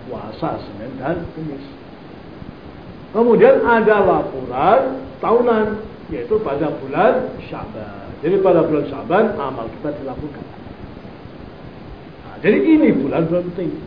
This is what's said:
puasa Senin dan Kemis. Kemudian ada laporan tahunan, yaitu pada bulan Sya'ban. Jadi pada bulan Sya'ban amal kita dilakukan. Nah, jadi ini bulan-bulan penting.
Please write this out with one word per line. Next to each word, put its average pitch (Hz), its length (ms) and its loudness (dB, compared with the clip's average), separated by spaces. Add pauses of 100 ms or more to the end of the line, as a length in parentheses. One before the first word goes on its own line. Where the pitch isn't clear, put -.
(100)
puasa 113 560 -6
Senin 107 320 -12
dan 165 240 -4 (140)
Kemis. 147 260 -10 (1500)
Kemudian 233 480 8
ada 214 400 4
laporan 156 960 2 (240)
tahunan, 220 440 4 (440)
yaitu - 320 -2
pada 143 400 -2
bulan 151 480 2 (160)
Sya'ban. - 640 -12 (160)
Jadi 180 180 2
pada 170 240 6
bulan 151 240 0
Sya'ban 160 340 2 (140)
amal 131 400 -6
kita 147 240 -6
dilakukan. 135 420 -10 (1800)
Nah, - 160 -16
jadi 190 160 6
ini 302 300 6 (100)
bulan-bulan 165 540 0
penting. 160 340 -6